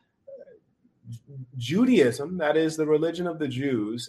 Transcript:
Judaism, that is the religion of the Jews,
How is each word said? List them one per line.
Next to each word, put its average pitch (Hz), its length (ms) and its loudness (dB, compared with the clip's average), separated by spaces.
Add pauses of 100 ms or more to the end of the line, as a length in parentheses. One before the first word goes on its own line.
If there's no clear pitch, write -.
(1600)
Judaism, 175 800 2
that 151 180 2
is 160 220 2
the 151 80 0
religion 165 400 0
of 160 120 -6
the 151 100 -4
Jews, 120 600 -4